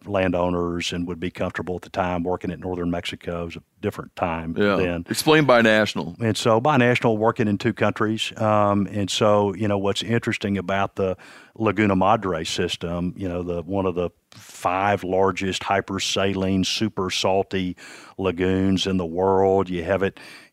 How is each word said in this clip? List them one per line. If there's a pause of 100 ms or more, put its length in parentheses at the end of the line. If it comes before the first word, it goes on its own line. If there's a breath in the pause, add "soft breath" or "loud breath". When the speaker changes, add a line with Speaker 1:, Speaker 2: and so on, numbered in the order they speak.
Speaker 1:
landowners
and
would
be
comfortable
at
the
time
working
at
northern
Mexico.
It
was
a (200)
different
time
Speaker 2:
Yeah.
Speaker 1:
then.
Speaker 2:
Explain
binational.
Speaker 1:
And
so
binational,
working
in
two
countries.
Um,
and
so,
you
know,
what's
interesting
about
the (400 loud breath)
Laguna
Madre
system,
you
know,
the,
one
of
the (200)
five
largest
hypersaline,
super
salty (420 loud breath)
lagoons
in
the
world.
You
have
it (340 loud breath)